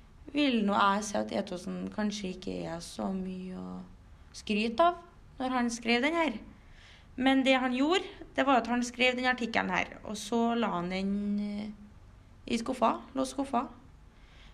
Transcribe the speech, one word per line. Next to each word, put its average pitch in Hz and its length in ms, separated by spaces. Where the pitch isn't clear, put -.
vil 254 320
nå 202 80
jeg 202 300
si - 100
at 214 180
Etosen 185 640
kanskje 202 380
ikke 180 340
er 165 160
så 214 320
mye 185 400
å 185 280
skryte 220 480
av 339 140
når 262 140
han 240 180
skrev 233 320
den 320 140
her. 294 220
Men 269 300
det 262 160
han 247 160
gjorde, 330 260
det 269 100
var 262 140
at 226 80
han 240 160
skrev 247 320
den 254 160
artikkelen 226 400
her, 175 220
og 214 160
så 233 400
la 202 140
han 175 180
den, 196 220
eh, 208 300
i 233 80
skuffa, 254 380
lå 262 100
skuffa. 269 440